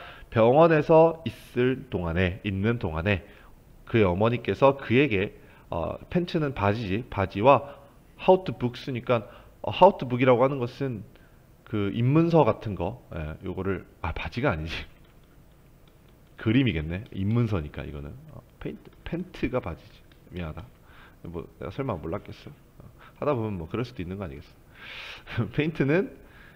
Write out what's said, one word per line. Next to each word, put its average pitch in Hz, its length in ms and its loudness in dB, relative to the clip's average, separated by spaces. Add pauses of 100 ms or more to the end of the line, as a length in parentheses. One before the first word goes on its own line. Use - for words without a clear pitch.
(300)
병원에서 160 960 6
있을 127 640 -2
동안에, 87 540 0
있는 104 340 0
동안에 87 480 -2 (600)
그의 113 180 4
어머니께서 113 760 2
그에게, 113 580 0 (360)
어, - 260 -4 (140)
팬츠는 170 420 -2
바지지, 104 560 -2
바지와 104 680 2 (440)
how 185 220 6
to 131 160 -6
books니까, 120 680 -4 (360)
어, - 80 -4
how 196 260 6
to 135 100 -6
book이라고 123 360 4
하는 139 160 0
것은 120 440 -6 (600)
그 101 320 -4
입문서 156 480 4
같은 107 320 -2
거, 87 260 -6 (140)
예, 80 180 -8 (100)
요거를, 92 440 -6 (160)
아, - 80 -6
바지가 - 400 -4
아니지. 160 240 -6 (1600)
그림이겠네. 101 760 0
입문서니까 98 680 -2
이거는. 71 280 -12 (200)
어, - 100 -18 (180)
페인트, - 300 -12 (140)
팬트가 160 560 -6
바지지. - 420 -12 (300)
미안하다. 85 320 -10 (600)
뭐 85 240 -12 (120)
내가 82 120 -8
설마 127 240 -6
몰랐겠어. 85 540 -10
어, - 400 -20 (300)
하다 147 160 -2
보면 110 220 -4
뭐 80 120 -8
그럴 113 160 -4
수도 - 160 -12
있는 90 160 -8
거 101 80 -8
아니겠어. 71 240 -14 (540)
<laughs> - 500 -8
페인트는 156 640 0 (380)